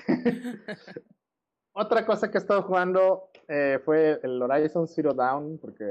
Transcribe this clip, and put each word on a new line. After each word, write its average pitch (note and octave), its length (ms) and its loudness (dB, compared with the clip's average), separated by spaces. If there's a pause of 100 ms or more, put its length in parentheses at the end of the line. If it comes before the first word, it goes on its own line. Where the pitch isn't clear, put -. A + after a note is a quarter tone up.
<laughs> A#3+ 1040 -6 (640)
otra G#3 320 0
cosa G#3 260 0
que - 60 0
he F#3 40 0
estado G3+ 220 2
jugando, F#3 680 2 (180)
eh, C#3+ 360 0
fue D#3 400 4
el B2+ 180 -2
Horizon D3+ 460 0
Zero D3+ 260 0
Dawn, C#3 460 -2
porque G#2 320 -14